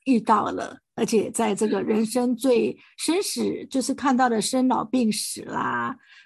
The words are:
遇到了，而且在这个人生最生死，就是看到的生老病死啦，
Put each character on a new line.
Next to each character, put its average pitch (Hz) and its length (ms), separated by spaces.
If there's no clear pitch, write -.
遇 240 160
到 214 300
了， - 280
而 233 100
且 220 260
在 220 220
这 208 140
个 208 160
人 220 240
生 247 280
最 233 420
生 330 240
死， 226 480
就 262 140
是 269 100
看 254 240
到 254 120
的 226 120
生 254 260
老 247 180
病 233 280
死 - 300
啦， - 540